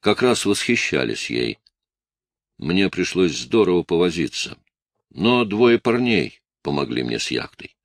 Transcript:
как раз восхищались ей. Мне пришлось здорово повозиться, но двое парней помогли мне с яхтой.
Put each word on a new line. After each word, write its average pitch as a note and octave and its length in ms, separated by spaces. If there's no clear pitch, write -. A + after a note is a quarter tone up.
как G#2 220
раз B2 240
восхищались D#2 840
ей. A#1 300
Мне F#2 320
пришлось F2+ 460
здорово F2+ 480
повозиться, E2+ 760
но A#2+ 340
двое A2+ 340
парней A#2 640
помогли C2+ 420
мне A#1 160
с - 100
яхтой. - 540